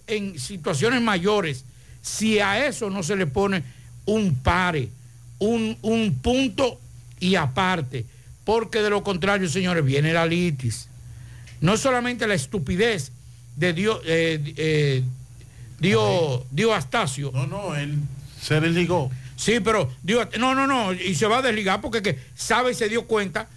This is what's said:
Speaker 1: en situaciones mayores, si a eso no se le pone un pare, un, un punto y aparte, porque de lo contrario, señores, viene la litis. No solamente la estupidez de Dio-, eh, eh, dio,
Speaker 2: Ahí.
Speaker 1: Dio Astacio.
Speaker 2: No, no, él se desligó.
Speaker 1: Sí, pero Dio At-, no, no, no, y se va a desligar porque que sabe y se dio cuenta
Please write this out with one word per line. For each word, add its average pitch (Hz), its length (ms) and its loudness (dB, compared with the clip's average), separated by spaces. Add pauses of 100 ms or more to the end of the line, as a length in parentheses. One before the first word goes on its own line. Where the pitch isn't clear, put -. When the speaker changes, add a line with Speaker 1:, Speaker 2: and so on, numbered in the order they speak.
Speaker 1:
en 202 320 -4
situaciones 202 640 0
mayores, 190 600 0 (380)
si 214 360 0
a 202 280 2
eso 220 240 -4
no 196 120 -4
se 196 140 -2
le 190 100 0
pone 190 380 0 (400)
un 202 320 2
pare, 175 540 0 (500)
un, 220 420 0
un 220 320 2
punto 247 680 0 (400)
y 185 160 4
aparte, 160 720 0 (380)
porque 220 380 2
de 208 80 2
lo 202 120 2
contrario, 190 460 0
señores, 180 360 2
viene 143 280 2
la 165 140 4
litis. 160 640 -2 (720)
No 185 160 4
solamente 247 500 0
la 208 80 2
estupidez 185 760 0 (460)
de 175 160 2
Dio-, 202 320 0
eh, 160 520 0
eh, 147 460 2 (760)
dio, 190 580 4
Speaker 2:
Ahí. 127 140 -6
Speaker 1:
Dio 214 240 2
Astacio. 143 600 -2
Speaker 2:
No, 127 120 -2
no, 190 280 -6
él 147 240 -2 (420)
se 151 200 2
desligó. 165 500 2 (260)
Speaker 1:
Sí, 226 240 2
pero 190 300 2 (120)
Dio 226 180 2
At-, 220 180 -4
no, 262 160 2
no, 269 120 2
no, 240 260 2
y 185 220 -2
se 180 120 2
va 220 120 4
a 262 40 2
desligar 214 380 0
porque 226 220 -2
que 185 160 -2 (160)
sabe 247 360 0
y 240 40 0
se 233 140 0
dio 226 180 -2
cuenta 214 500 -2